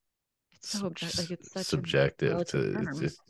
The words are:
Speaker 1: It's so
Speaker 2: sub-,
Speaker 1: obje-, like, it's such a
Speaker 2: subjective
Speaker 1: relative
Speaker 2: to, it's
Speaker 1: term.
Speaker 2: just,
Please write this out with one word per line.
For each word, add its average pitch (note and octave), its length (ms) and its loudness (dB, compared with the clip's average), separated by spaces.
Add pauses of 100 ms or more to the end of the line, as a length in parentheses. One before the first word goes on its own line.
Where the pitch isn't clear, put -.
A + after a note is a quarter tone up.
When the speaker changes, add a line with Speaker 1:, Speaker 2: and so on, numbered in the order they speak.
(520)
Speaker 1:
It's - 160 -16
so G#3 120 -4
Speaker 2:
sub-, F#3+ 100 -2
Speaker 1:
obje-, E3 260 -4
like, F3 140 -2
it's - 220 -8
such F#3+ 220 -2
a C#2+ 60 2
Speaker 2:
subjective C#2 440 2
Speaker 1:
relative D2 380 2 (120)
Speaker 2:
to, G#2+ 80 -2
it's C#3 160 -2
Speaker 1:
term. - 0 -
Speaker 2:
just, - 320 -2